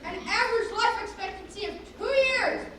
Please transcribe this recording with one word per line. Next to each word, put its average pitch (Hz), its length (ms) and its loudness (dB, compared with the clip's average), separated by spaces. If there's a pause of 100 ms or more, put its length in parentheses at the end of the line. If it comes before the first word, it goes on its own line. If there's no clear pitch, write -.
an 349 100 -6
average 440 560 2
life 440 320 2
expectancy 392 600 -8
of 311 80 -4 (240)
two - 80 -6
years 539 600 4 (140)